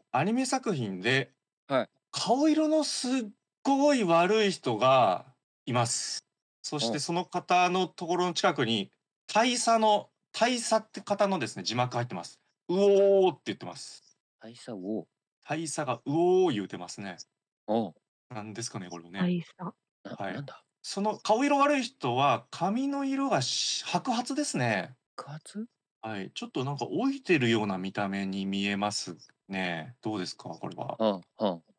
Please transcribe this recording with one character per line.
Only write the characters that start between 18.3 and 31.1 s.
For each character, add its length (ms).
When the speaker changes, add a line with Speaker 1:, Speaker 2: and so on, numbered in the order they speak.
Speaker 1:
ん 120
で 100
す 80
か 80
ね、 100
こ 80
れ 60
は 60
ね。 100
Speaker 3:
大 200
佐。 180
Speaker 2:
な-、 60
Speaker 1:
は 80
い。 20
Speaker 2:
な 60
ん 40
だ？ 200
Speaker 1:
そ 180
の 180
顔 260
色 140
悪 200
い 40
人 340
は、 340
髪 380
の 160
色 240
が 140
し-、 440
白 260
髪 220
で 100
す 120
ね。 400
Speaker 2:
白 220
髪？ 280
Speaker 1:
は 180
い。 120
ち 120
ょ 20
っ 40
と 140
な 80
ん 40
か 100
老 240
い 120
て 160
る 120
よ 140
う 20
な 120
見 140
た 160
目 180
に 200
見 200
え 100
ま 140
す 260
ね。 540
ど 120
う 40
で 80
す 100
か、 140
こ 180
れ 80
は。 220
Speaker 2:
う 80
ん、 140